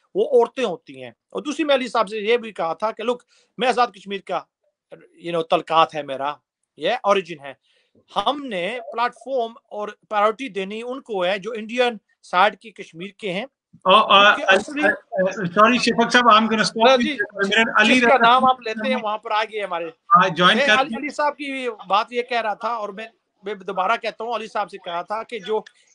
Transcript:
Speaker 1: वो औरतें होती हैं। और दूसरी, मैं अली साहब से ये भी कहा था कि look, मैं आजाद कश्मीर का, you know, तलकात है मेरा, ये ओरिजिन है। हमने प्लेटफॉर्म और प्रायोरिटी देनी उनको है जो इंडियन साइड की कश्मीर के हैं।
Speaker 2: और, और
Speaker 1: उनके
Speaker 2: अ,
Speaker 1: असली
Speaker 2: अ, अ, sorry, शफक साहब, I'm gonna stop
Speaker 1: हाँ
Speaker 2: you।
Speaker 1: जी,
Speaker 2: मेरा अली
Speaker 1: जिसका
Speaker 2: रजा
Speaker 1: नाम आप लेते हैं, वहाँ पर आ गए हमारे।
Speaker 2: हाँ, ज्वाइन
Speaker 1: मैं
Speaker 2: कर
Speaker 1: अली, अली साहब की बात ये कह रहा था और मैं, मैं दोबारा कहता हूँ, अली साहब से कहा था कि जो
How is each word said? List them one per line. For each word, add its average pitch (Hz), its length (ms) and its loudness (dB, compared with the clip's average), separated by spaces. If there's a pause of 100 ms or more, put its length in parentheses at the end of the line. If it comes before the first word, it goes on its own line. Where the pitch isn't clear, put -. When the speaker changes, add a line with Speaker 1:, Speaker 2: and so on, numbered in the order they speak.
(160)
Speaker 1:
वो 196 80 0
औरतें 240 400 2
होती 160 380 -8
हैं। 123 140 -16 (180)
और 196 80 -6
दूसरी, 294 240 -6
मैं 285 100 2
अली 254 120 -2
साहब 226 180 0
से 214 140 -8
ये 214 180 0
भी 226 140 -12
कहा 165 220 -4
था 214 180 -4
कि 214 120 -14
look, 247 140 -4 (420)
मैं 233 80 0
आजाद 240 220 2
कश्मीर 196 380 -12
का, 170 200 -6 (480)
you 170 380 -12
know, 165 180 -2
तलकात 160 420 2
है 151 100 -8
मेरा, 139 380 -6 (380)
ये 190 180 -2 (100)
ओरिजिन 180 320 -2
है। 135 180 -18 (580)
हमने 226 680 -4
प्लेटफॉर्म 233 720 -6 (160)
और 208 260 -10 (120)
प्रायोरिटी 214 400 0
देनी 196 320 -8
उनको 240 420 -6
है 190 160 -2
जो 208 140 -10
इंडियन 226 460 -2 (240)
साइड 202 320 2
की 214 160 -20
कश्मीर 190 480 -16
के 214 100 -8
हैं। 196 180 -6 (380)
Speaker 2:
और, 196 160 8
और 202 240 6
Speaker 1:
उनके 214 180 4
Speaker 2:
अ, 190 120 4
Speaker 1:
असली 277 280 -2
Speaker 2:
अ, - 40 2
अ, 190 580 -4 (140)
sorry, 226 200 6
शफक 226 320 0
साहब, 247 140 4
I'm 220 180 6
gonna 220 200 0
stop 226 240 2
Speaker 1:
हाँ 262 100 6
Speaker 2:
you। 240 80 0
Speaker 1:
जी, - 80 -4 (220)
Speaker 2:
मेरा 208 440 0
अली 220 140 4
Speaker 1:
जिसका 247 140 4
Speaker 2:
रजा 233 220 6
Speaker 1:
नाम 262 160 4
आप 254 120 2 (100)
लेते 220 220 -6
हैं, - 60 0
वहाँ 214 220 -4
पर 220 140 -12
आ 214 120 0
गए 214 160 -8
हमारे। 180 260 -6
Speaker 2:
हाँ, 190 440 2
ज्वाइन 180 280 2
Speaker 1:
मैं 277 100 2
Speaker 2:
कर 214 60 4
Speaker 1:
अली, 262 220 2
अली 269 140 -8
साहब 294 240 -2
की 269 360 -8
बात 208 440 -2
ये 240 80 -2
कह 240 180 -4
रहा 214 160 -4
था 226 220 -6
और 208 140 -8
मैं, 220 180 -14 (360)
मैं 202 140 -8
दोबारा 190 360 -2
कहता 220 280 -8
हूँ, 233 120 -6
अली 214 120 -8
साहब 208 200 -6
से 190 100 -16
कहा 175 260 -8
था 220 200 -8
कि 226 160 -12
जो 208 260 -4 (300)